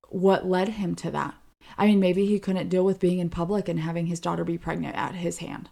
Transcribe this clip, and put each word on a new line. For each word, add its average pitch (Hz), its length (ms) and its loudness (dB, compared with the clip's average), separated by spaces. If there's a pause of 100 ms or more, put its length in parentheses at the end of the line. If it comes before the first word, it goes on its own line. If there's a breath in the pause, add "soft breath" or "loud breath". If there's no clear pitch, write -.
what 190 380 2
led 185 240 0
him 196 260 -2
to 170 140 -8
that? 139 240 -6 (420 loud breath)
I 202 100 4
mean, 208 140 8
maybe 185 260 4
he 208 140 2
couldn't 185 300 -2
deal 185 140 4
with 190 140 2
being 180 200 2
in 175 100 0
public 175 400 -2
and 165 100 0
having 165 280 -2
his 170 140 -4
daughter 170 220 -2
be 170 160 -2
pregnant - 380 -6
at - 180 -4
his 170 240 -4
hand. - 340 -12